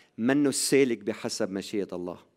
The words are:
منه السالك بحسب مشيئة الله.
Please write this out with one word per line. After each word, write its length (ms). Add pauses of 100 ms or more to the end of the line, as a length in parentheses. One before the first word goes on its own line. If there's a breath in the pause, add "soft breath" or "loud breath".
(180 soft breath)
منه 320
السالك 480
بحسب 540
مشيئة 420
الله. 240 (200)